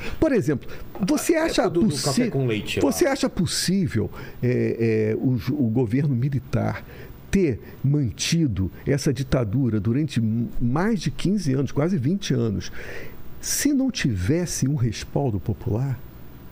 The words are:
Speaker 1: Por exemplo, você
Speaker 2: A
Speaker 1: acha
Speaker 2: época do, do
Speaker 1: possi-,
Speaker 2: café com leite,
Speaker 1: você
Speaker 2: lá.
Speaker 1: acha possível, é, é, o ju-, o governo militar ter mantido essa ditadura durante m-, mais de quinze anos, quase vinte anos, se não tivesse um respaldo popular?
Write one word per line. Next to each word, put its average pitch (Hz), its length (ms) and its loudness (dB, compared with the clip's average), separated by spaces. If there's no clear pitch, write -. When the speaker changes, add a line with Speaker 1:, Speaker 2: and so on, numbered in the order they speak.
Speaker 1:
Por 311 140 6
exemplo, 147 360 2
você 302 280 2
Speaker 2:
A 320 100 2
Speaker 1:
acha - 160 2
Speaker 2:
época 196 140 2
do, - 80 4
do 214 80 4
Speaker 1:
possi-, 135 120 -4
Speaker 2:
café 240 260 2
com 135 160 0
leite, 107 360 0
Speaker 1:
você 277 240 2
Speaker 2:
lá. 269 80 4
Speaker 1:
acha 269 160 0
possível, 175 800 0
é, 113 720 2
é, - 40 0
o 127 200 2
ju-, 120 180 -2
o 131 140 2
governo 131 440 2
militar 117 720 -2
ter 165 300 2
mantido 135 880 0
essa 139 280 0
ditadura 120 680 0
durante 120 400 0
m-, 113 300 0
mais 165 400 2
de 151 100 -4
quinze 170 440 0
anos, 135 180 0
quase 165 260 2
vinte 151 360 0
anos, 113 360 0
se - 340 0
não 262 160 2
tivesse 135 800 0
um 143 80 2
respaldo 123 640 -2
popular? 120 580 -2